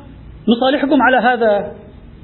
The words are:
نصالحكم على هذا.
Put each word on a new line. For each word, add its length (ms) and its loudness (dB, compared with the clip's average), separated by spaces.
نصالحكم 540 0
على 140 2
هذا. 560 0